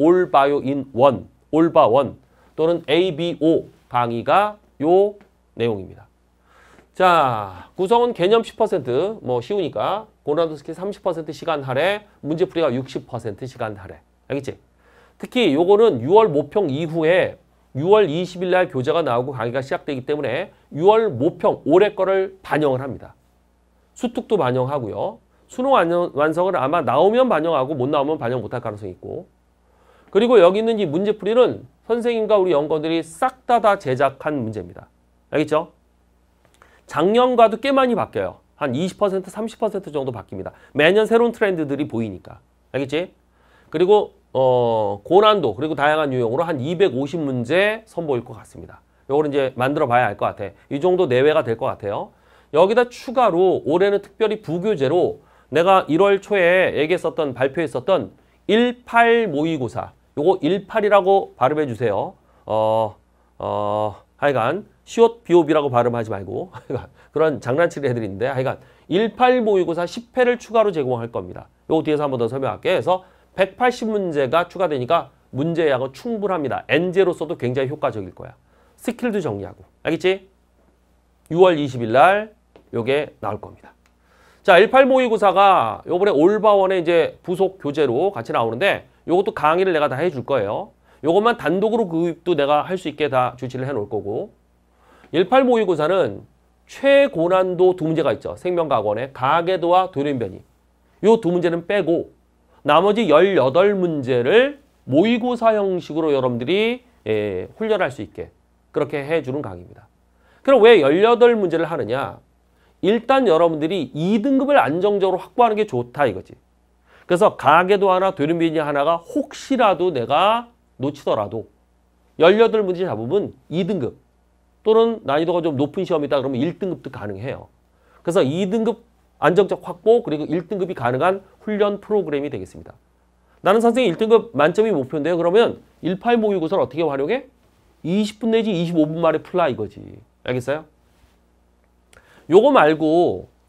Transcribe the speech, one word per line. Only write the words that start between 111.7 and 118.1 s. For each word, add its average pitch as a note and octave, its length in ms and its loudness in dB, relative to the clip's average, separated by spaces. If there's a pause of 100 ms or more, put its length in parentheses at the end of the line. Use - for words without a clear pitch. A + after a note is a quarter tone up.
일단 A#3 440 2
여러분들이 E3 680 2
이 G3 280 0
등급을 C4+ 360 2
안정적으로 F#3 600 0
확보하는 A3+ 380 0
게 G#3 100 0
좋다 B2 400 -2
이거지. F#2 280 -6 (720)
그래서 F3+ 300 2
가계도 F#3 540 4
하나, F#3 220 0